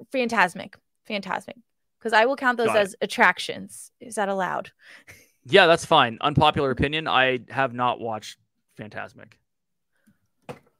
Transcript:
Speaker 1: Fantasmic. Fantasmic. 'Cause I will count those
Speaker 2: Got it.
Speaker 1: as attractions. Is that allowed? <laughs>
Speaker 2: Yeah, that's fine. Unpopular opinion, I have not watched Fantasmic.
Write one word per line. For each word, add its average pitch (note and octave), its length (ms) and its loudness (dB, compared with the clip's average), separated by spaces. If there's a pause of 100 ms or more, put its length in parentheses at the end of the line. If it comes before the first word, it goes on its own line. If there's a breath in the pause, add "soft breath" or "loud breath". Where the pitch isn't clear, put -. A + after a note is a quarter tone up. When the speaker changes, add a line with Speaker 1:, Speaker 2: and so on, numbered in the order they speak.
(120)
Speaker 1:
Fantasmic. A#3 640 -2 (340)
Fantasmic. G3 460 -8 (440)
'Cause A3 140 -8
I A3 140 6
will C4+ 100 0
count B3 220 0
those A#3 100 0
Speaker 2:
Got A3 80 0
it. G#3 40 4
Speaker 1:
as G3+ 200 -2
attractions. - 880 -2 (100)
Is A#3 160 -18
that G3+ 120 -2
allowed? F#3 420 -6 (360 loud breath)
<laughs> - 80 -20 (320 loud breath)
Speaker 2:
Yeah, F3 200 6
that's E3 200 4
fine. B2 340 4
Unpopular D3 500 2
opinion, D3 380 -4
I B2+ 400 2
have C3 240 -2
not B2 260 -2
watched A2 400 -10 (400)
Fantasmic. G#2+ 540 -16 (1500)